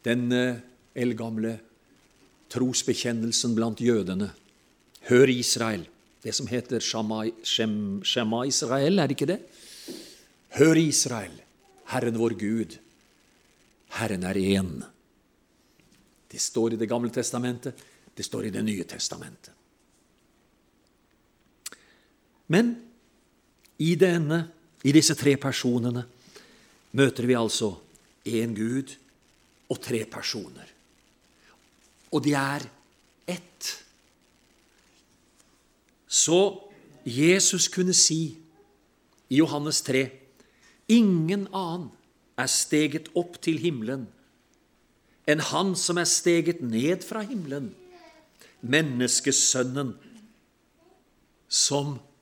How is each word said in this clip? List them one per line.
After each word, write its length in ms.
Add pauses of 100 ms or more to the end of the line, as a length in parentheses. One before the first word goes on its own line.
Den, 240
eh, 320 (320)
eldgamle 640 (920)
trosbekjennelsen 1040
blant 260
jødene. 500 (800)
«Hør, 220
Israel», 560 (340)
det 140
som 120
heter 360
Shama, 400 (200)
Shem-, 640
Shema 400
Israel, 540
er 80
det 100
ikke 140
det? 80 (1200)
«Hør, 180
Israel, 640 (540)
Herren 260
vår 200
Gud, 380 (1200)
Herren 300
er 100
én.» 440 (1500)
Det 80
står 340
i 60
Det 80
gamle 240
testamentet, 640 (400)
det 80
står 240
i 60
Det 100
nye 240
testamentet. 640 (3000)
Men 220 (1040)
i 160
denne, 480 (400)
i 80
disse 240
tre 240
personene, 640 (880)
møter 360
vi 120
altså 320 (560)
en 280
Gud 360 (800)
og 80
tre 260
personer. 680 (1400)
Og 120
de 120
er 300 (640)
ett. 420 (2500)
Så 320 (680)
Jesus 640
kunne 240
si 400 (960)
i 80
Johannes 420
tre, 280 (800)
Ingen 540 (100)
annen 320 (480)
er 160
steget 540 (100)
opp 240
til 240
himmelen 460 (1200)
enn 100
han 300 (100)
som 220
er 80
steget 500
ned 460
fra 180
himmelen, 460 (920)
menneskesønnen 1300 (1600)
som 440 (260)